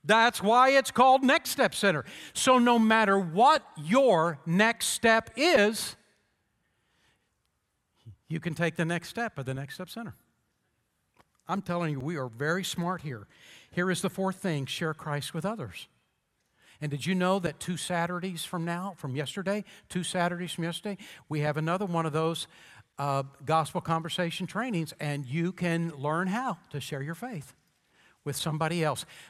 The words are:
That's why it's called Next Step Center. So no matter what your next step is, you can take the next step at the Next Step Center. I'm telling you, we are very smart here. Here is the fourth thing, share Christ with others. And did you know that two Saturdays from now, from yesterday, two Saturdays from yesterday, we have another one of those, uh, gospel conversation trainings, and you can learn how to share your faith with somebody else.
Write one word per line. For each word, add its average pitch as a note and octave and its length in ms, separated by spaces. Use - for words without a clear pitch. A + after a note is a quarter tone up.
That's A3+ 400
why B3 280
it's C4+ 200
called C4 320
Next C#4 280
Step A#3 220
Center. D#3+ 300
So C4 240
no A#3+ 200
matter A3 400
what G3 460
your E3+ 680
next G#3 420
step A3+ 500
is, A#3 580
you D#3+ 140
can E3 140
take E3 200
the F3 100
next E3 240
step A#3 300
at C3 60
the C3 80
Next C3+ 220
Step F#3 140
Center. A3+ 260
I'm F#3+ 140
telling F3 320
you, C#3 60
we D#3 180
are C3 100
very D3 360
smart F3 400
here. A#2+ 240
Here F#3 220
is E3+ 100
the F#3+ 80
fourth F#3+ 280
thing, D3+ 280
share F3 300
Christ D3 380
with D#3+ 120
others. F#3+ 420
And D3+ 80
did C#3 160
you F3+ 80
know F#3 260
that E3+ 200
two F3+ 180
Saturdays F3 680
from E3 200
now, F3 320
from C3 180
yesterday, F#3+ 480
two F#3 140
Saturdays F3 520
from E3 100
yesterday, F3+ 340
we D3+ 120
have D3 160
another E3+ 280
one E3+ 200
of D#3 80
those, D#3+ 340
uh, C#3 260
gospel D#3 360
conversation E3 680
trainings, F#3 520
and D3 260
you E3 260
can E3+ 460
learn D3+ 300
how A3+ 300
to D3 80
share C3+ 240
your D#3 100
faith G3 400
with C#3+ 120
somebody D#3+ 480
else. D3 220